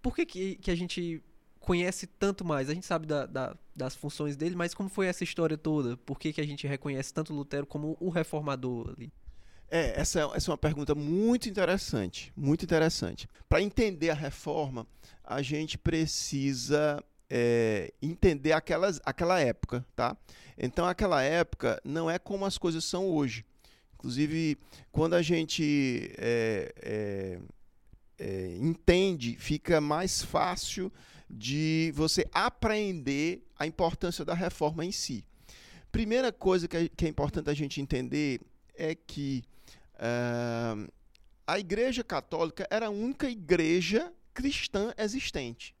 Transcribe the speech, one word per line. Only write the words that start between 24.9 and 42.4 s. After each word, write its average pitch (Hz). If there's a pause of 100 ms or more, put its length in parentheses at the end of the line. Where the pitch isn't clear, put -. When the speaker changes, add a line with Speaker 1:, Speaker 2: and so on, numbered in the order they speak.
Speaker 2:
quando 165
a 175
gente, 147
é, 113
é, 98 (800)
é, 92
entende, 170
fica 156
mais 151
fácil 180 (380)
de 156
você 156
apreender 180 (160)
a 147
importância 170
da 170
reforma 165
em 190
si. - (680)
Primeira 233
coisa 185
que 170
é, 165
que -
é -
importante 151
a 147
gente 143
entender 139 (340)
é 160
que, 139 (500)
ah, 117 (680)
a 170
Igreja 220
Católica 165